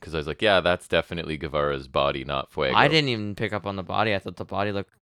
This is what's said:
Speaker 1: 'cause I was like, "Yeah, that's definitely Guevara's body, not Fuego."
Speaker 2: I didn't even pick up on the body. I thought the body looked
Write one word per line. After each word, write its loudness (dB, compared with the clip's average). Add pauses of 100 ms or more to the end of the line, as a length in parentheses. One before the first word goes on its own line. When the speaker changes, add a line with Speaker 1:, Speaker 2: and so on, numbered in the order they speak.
Speaker 1:
'cause -10
I 0
was -2
like, -6
"Yeah, 6
that's 2
definitely -2
Guevara's -2
body, 0
not -4
Fuego." 0
Speaker 2:
I 6
didn't 2
even -4
pick -4
up -6
on -6
the -8
body. 0
I 0
thought -8
the -8
body -2
looked -6 (160)